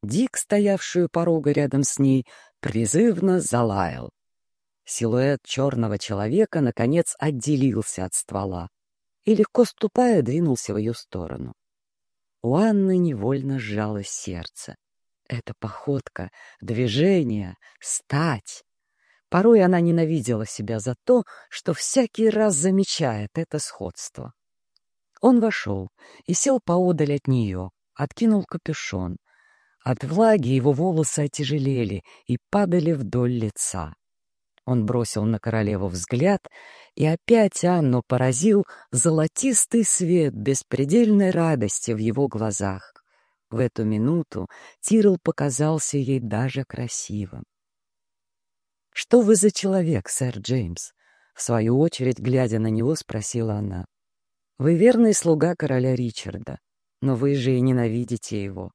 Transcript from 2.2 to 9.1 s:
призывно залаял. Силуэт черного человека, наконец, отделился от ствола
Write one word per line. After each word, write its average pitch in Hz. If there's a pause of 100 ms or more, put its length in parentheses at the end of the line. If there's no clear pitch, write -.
призывно 175
залаял. 98 (760)
Силуэт 123
черного 120
человека, 113
наконец, 165
отделился 131
от 92
ствола 92 (560)